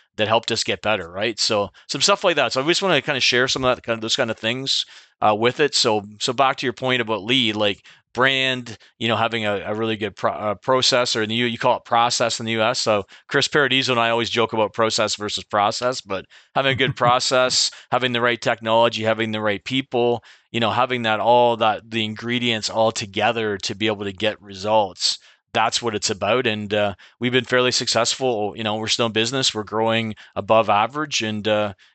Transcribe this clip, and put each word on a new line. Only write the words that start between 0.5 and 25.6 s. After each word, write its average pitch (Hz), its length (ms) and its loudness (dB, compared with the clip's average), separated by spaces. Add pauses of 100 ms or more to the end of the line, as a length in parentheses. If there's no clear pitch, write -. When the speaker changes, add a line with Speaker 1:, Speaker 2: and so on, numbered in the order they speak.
Speaker 1:
us - 120 -2
get 104 200 -4
better, 104 280 -2
right? 104 280 -4
So 104 320 0 (160)
some 143 140 -6
stuff 202 220 2
like 175 140 4
that. 131 160 2
So 131 80 0
I 143 60 -4
just 170 160 2
wanna 165 180 2
kinda 135 180 -2
share 123 280 2
some 131 180 -2
of 127 100 2
that, - 80 -8
kind 117 140 -2
of, 110 40 -10
those 113 140 -4
kind 120 140 0
of 107 80 -6
things, 131 480 -4 (340)
uh, 107 180 2
with 120 220 0
it. 147 140 2
So, 107 320 0 (140)
so - 120 -2
back 135 260 0
to - 80 -6
your 120 80 -2
point 127 280 0
about 110 220 -4
lead, 117 320 2
like, 104 280 -2 (300)
brand, 127 640 0 (200)
you 113 120 -2
know, 110 80 2
having 113 280 0
a, 104 200 0
a 107 100 -6
really 110 220 -2
good 101 180 -6
pro-, 110 160 -2
uh, 101 240 -4
process, 123 640 0
or 110 60 0
in 104 40 -4
the 110 80 -4
U, 120 100 0
you 117 120 -4
call 123 180 2
it - 80 -6
process 117 560 0
in 117 60 -8
the 113 80 -4
U 110 80 0
S. 120 180 0
So 104 240 0 (240)
Chris 139 220 0
Paradiso 131 420 2
and 120 80 2
I 117 100 2
always 117 200 0
joke 113 240 0
about 107 200 2
process 110 440 0
versus 101 260 -6
process, 110 560 0
but 95 240 -6 (320)
having 135 160 2
a 131 40 0
good 123 200 0
Speaker 2:
<laughs> - 80 -2
Speaker 1:
process, 127 680 2 (200)
having 127 220 0
the 120 80 0
right 120 200 2
technology, 113 640 2
having 110 300 0
the 110 80 -4
right 104 240 -2
people, 120 580 0 (260)
you 117 120 -2
know, 107 100 2
having 123 300 0
that, 110 180 2
all 117 380 4
that, 110 340 0
the 113 140 -2
ingredients 117 640 -4
all 113 240 2
together 107 640 -2
to 101 180 -8
be 107 120 -2
able 104 180 -4
to 98 80 -6
get 104 280 -4
results. 98 800 -2 (340)
That's 117 280 0